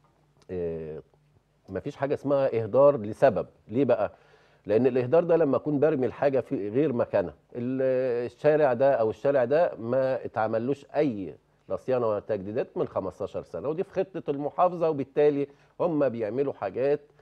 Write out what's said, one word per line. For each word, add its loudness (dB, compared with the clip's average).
آه، -8
مفيش -8
حاجة -2
اسمها 0
إهدار 4
لسبب. 0
ليه 0
بقى؟ 4
لأن 4
الإهدار 2
ده 2
لما 2
أكون -2
برمي 2
الحاجة 0
في -4
غير 0
مكانها. 0
ال-، -2
الشارع 2
ده 4
أو 2
الشارع 0
ده 2
ما -2
اتعملوش -4
أي -2
لا -4
صيانة -2
ولا 0
تجديدات -6
من -2
خمستاشر -6
سنة، -8
ودي -4
في -20
خطة -8
المحافظة، 0
وبالتالي 0
هم 0
بيعملوا -4
حاجات -2